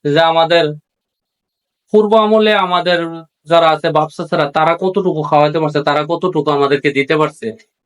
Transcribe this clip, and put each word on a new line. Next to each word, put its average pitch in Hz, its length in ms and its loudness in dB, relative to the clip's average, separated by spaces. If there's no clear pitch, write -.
যে 147 160 0
আমাদের 165 460 2
পূর্ব 214 240 4
আমলে 214 380 2
আমাদের 180 460 0
যারা 165 260 4
আছে 156 220 -2
বাপ 151 180 0
চাচারা, 156 420 -4
তারা 165 300 0
কতটুকু 185 420 -2
খাওয়াইতে 151 360 2
পারছে, 151 240 -2
তারা 151 260 -2
কতটুকু 156 420 -2
আমাদেরকে 143 400 0
দিতে 139 260 -2
পারছে? 151 400 -4